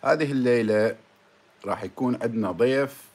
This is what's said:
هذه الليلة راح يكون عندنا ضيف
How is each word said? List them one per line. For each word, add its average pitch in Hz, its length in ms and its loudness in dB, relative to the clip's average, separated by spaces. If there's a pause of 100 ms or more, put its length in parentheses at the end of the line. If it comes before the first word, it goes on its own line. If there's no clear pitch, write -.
هذه 147 300 0
الليلة 113 640 2 (680)
راح 98 200 -6
يكون 123 380 -4
عندنا 113 300 -2
ضيف 131 520 0 (100)